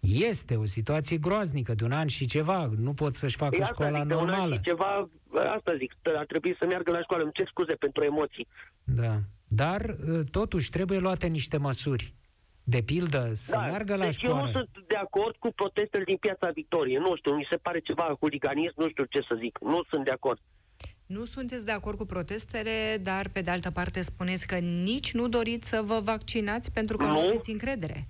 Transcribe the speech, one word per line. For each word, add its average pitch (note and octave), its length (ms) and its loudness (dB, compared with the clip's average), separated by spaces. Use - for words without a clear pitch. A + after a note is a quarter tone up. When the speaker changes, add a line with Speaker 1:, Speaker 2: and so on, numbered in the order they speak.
Speaker 1:
Este C#3 540 2
o G#2+ 100 2
situație C#3+ 520 0
groaznică, D3+ 560 0
de G#2+ 100 0
un A#2 80 2
an D3+ 160 0
și C3+ 180 -2
ceva, D#3 520 2
nu B2 160 0
pot C#3+ 200 0
să-și B2+ 220 -2
facă D3 160 0
Speaker 2:
Păi F4 100 2
asta - 120 0
Speaker 1:
școala D3 260 0
Speaker 2:
zic, D3 80 0
de D#3 60 2
un D#3+ 80 2
an - 60 2
Speaker 1:
normală. F#3 280 2
Speaker 2:
și G2+ 60 -2
ceva, F#3+ 480 0
asta - 440 2
zic, C3 160 -4
ar D3+ 80 -2
trebui F3 340 0
să F3+ 60 0
meargă F3 260 2
la E3+ 100 2
școală, E3+ 220 0
îmi D3+ 100 0
cer F#3 140 0
scuze D#3+ 260 0
pentru D3 300 0
emoții. D3 440 0
Speaker 1:
Da. A#2 360 2
Dar, D3+ 340 2
ă, E3 220 2
totuși, G3 380 0
trebuie F#3+ 300 0
luate F#3 280 0
niște D#3+ 300 0
măsuri. C#3 560 0
De A#2+ 180 2
pildă, C#3+ 520 0
să - 180 -4
Speaker 2:
Da, G#3 140 2
Speaker 1:
meargă G3+ 300 0
la F#3+ 80 2
Speaker 2:
deci - 200 0
eu B3 100 2
nu - 40 4
Speaker 1:
școală. C#4 140 0
Speaker 2:
sunt G3 140 -20
de A3 80 2
acord G3+ 400 0
cu A#3 200 -2
protestele G3+ 480 0
din F#3 140 0
Piața F#3+ 360 0
Victoriei. D3+ 440 2
Nu F3 200 4
știu, C#3+ 180 2
mi D3 140 -2
se E3+ 80 0
pare E3+ 220 -2
ceva D#3+ 400 -2
huliganism, D3 560 0
nu D#3 140 2
știu C#3+ 140 -2
ce C#3 240 0
să A#2 120 0
zic. A#2 220 -6
Nu D3+ 280 2
sunt C#3 160 0
de C3+ 60 0
acord. B2+ 280 0
Speaker 3:
Nu G#3 200 -6
sunteți B3 400 -6
de A3 60 -2
acord G#3 260 -4
cu G#3+ 80 -6
protestele, G#3 680 -4
dar, F#3+ 300 -2
pe G3 80 -2
de F3 100 -2
altă F3+ 200 -2
parte, F3+ 300 -4
spuneți F3+ 460 -4
că G3 100 -2
nici F3 560 0
nu A#3+ 140 0
doriți A#3 420 0
să A3 160 2
vă A3 180 2
vaccinați A3 680 -2
pentru A3 260 -2
că C#3+ 80 2
nu D3+ 60 4
Speaker 2:
Nu. D3+ 80 4
Speaker 3:
aveți A3 320 4
încredere. G#3 580 -4